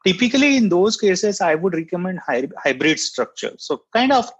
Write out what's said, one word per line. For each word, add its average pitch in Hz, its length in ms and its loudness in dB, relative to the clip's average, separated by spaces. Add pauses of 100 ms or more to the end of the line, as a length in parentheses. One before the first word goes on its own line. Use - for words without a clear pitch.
typically 247 520 2
in 226 120 4
those 190 280 2
cases, 196 440 0
I 165 140 2
would 170 200 -2
recommend 175 460 -4
hy-, 131 360 -4
hybrid 143 420 0
structure. - 600 -6
So - 240 -8 (100)
kind 254 200 2
of 240 160 2 (120)